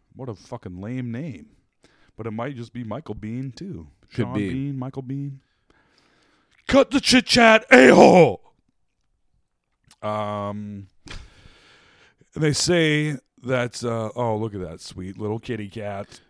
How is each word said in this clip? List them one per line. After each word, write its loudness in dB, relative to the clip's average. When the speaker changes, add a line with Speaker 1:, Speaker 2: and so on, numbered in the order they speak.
Speaker 1:
What -14
a -12
fucking -16
lame -10
name." -12
But -12
it -10
might -8
just -14
be -12
Michael -12
Biehn, -10
too. -14
Speaker 2:
Could -2
Speaker 1:
Sean -8
Speaker 2:
be. -2
Speaker 1:
Bean, -6
Michael -10
Biehn. -10
Cut 4
the 0
chit-chat, 4
a-hole! 8
Um, -8
they 0
say 0
that, -4
uh, -4
oh, -2
look -6
at -10
that -12
sweet -14
little -6
kitty -10
cat. -12